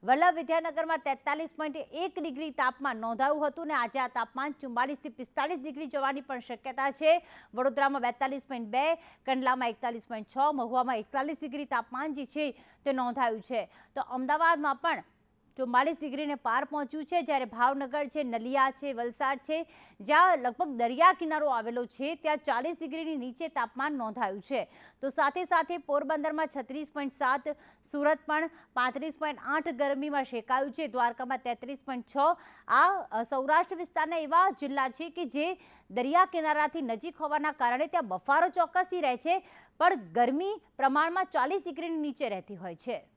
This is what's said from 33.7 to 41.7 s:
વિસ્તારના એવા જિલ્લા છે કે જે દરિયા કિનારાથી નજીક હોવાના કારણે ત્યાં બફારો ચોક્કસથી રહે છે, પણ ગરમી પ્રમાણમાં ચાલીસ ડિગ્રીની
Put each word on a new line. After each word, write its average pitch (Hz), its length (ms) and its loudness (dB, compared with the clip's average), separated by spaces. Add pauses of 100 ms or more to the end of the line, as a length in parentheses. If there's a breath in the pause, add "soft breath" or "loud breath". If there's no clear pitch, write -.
વિસ્તારના 320 420 -2
એવા 330 320 4
જિલ્લા 277 400 -2
છે 311 200 -10
કે 349 160 -6
જે 302 320 -2 (340 loud breath)
દરિયા 277 340 4
કિનારાથી 311 560 0
નજીક 247 360 -6
હોવાના 302 340 0
કારણે 262 360 0
ત્યાં 311 200 -2
બફારો 277 420 2
ચોક્કસથી 359 520 0
રહે 254 160 2
છે, 349 300 0 (300 loud breath)
પણ 359 180 6
ગરમી 262 640 0 (160)
પ્રમાણમાં 311 480 2
ચાલીસ 320 400 0
ડિગ્રીની 330 320 -4